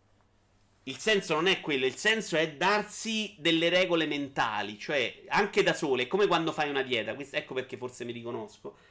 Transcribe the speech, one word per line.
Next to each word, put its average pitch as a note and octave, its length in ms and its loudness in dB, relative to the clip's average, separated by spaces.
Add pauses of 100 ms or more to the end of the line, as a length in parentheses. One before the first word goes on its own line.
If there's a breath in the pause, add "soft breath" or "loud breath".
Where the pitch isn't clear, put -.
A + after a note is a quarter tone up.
(840)
Il C3 140 -10
senso G3 360 2
non D#3+ 120 2
è F#3 140 2
quello, C3+ 260 0
il B2+ 100 0
senso G#3+ 400 0
è D#3 160 0
darsi G#3 840 -2
delle E3 300 2
regole E3+ 380 4
mentali, C3 720 -2
cioè C3+ 500 -2
anche G3 340 2
da E3+ 120 4
sole, B2+ 300 0
è - 20 -10
come G3 200 2
quando E3 260 2
fai D3 180 0
una C#3 120 0
dieta, A2+ 320 -2
quest-, C3+ 200 -12
ecco - 200 -4
perché B2+ 220 -4
forse A#2+ 280 -10
mi A#2+ 80 -8
riconosco. A#2 640 -10 (140 soft breath)